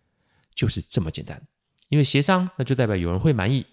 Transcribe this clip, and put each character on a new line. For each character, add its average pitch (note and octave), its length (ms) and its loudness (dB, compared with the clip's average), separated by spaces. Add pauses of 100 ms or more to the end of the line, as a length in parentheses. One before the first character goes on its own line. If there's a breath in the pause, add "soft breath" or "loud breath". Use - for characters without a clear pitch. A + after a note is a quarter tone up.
(560)
就 A#2+ 120 0
是 G2 140 -4
这 - 180 -4
么 D#2+ 120 -2
简 - 120 -10
单。 C2+ 160 -16 (500)
因 D3 100 4
为 C#3+ 40 4
协 C#3 180 2
商， F#3 360 0
那 C3 80 -4
就 C3 80 -2
代 B2 140 2
表 G#2 80 0
有 E2+ 160 -2
人 F#2 80 0
会 D#3+ 120 4
满 G#2+ 200 0
意， C3+ 220 0